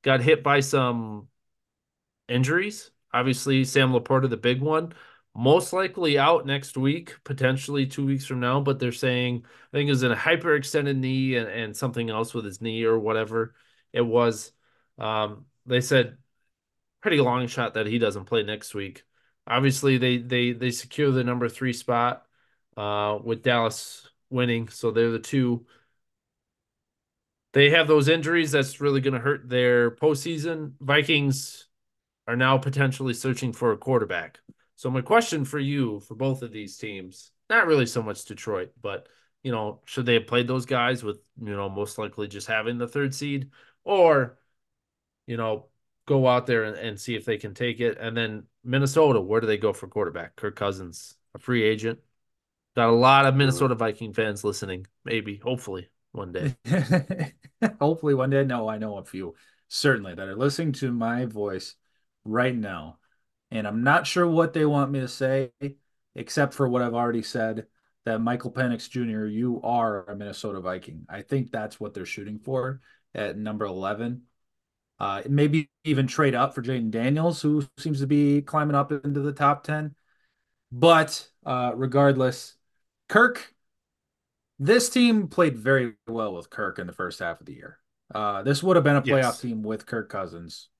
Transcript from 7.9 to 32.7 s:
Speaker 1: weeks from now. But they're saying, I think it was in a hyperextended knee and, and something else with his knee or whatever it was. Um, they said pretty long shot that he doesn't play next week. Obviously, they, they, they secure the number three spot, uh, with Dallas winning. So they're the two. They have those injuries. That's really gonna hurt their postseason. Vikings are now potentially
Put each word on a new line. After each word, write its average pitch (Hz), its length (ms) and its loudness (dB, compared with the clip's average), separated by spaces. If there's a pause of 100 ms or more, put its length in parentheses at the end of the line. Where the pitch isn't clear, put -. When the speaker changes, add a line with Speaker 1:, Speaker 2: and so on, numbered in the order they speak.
Speaker 1:
weeks 135 220 -2
from 127 140 -6
now. 127 200 2
But 135 180 0
they're 123 140 -2
saying, 123 520 -2 (280)
I - 40 -6
think 143 120 0
it 147 40 2
was 127 100 2
in 123 100 2
a 107 40 2
hyperextended 151 800 0
knee 131 400 -2
and, 113 120 -2
and 107 280 -6
something 117 340 -4
else 110 240 -4
with 113 100 -6
his 95 160 -12
knee 113 240 -4
or 113 140 4
whatever 110 560 -2 (380)
it 123 100 0
was. 117 500 2 (460)
Um, 107 480 -4 (200)
they 123 140 2
said 127 360 2 (840)
pretty 170 180 2
long 123 260 0
shot 117 280 -6
that 110 120 -2
he 113 120 0
doesn't 104 260 0
play 113 180 0
next 107 320 -8
week. 98 300 -10 (420)
Obviously, 131 520 2
they, 123 200 2
they, 123 340 0
they 123 180 -2
secure 139 420 -2
the 131 100 2
number 120 260 -2
three 127 240 -4
spot, 120 540 -2 (500)
uh, 104 460 -2
with 113 200 -4
Dallas 117 640 0 (220)
winning. 120 380 -2
So - 220 -4
they're 117 220 2
the 113 80 -2
two. 120 460 -2 (1900)
They 139 180 8
have 160 180 4
those 151 200 6
injuries. 160 440 2
That's 139 280 0
really 139 200 2
gonna 131 180 -2
hurt 131 300 -4
their 123 420 4
postseason. 156 920 -2
Vikings 143 880 0 (580)
are 120 100 -2
now 131 220 4
potentially 135 560 -2